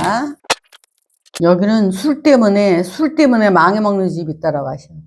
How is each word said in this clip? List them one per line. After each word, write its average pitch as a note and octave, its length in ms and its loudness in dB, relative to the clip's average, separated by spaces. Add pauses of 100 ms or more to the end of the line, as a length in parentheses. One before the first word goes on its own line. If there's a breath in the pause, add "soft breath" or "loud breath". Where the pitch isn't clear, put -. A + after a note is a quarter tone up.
(1400)
여기는 F#3+ 500 2
술 C#4 320 -4
때문에, G3+ 600 2
술 D4+ 320 -4
때문에 A#3 340 2
망해먹는 F#3+ 580 2
집이 D#3+ 300 -6
있다라고 C#3+ 320 -4
하셔요. - 380 -14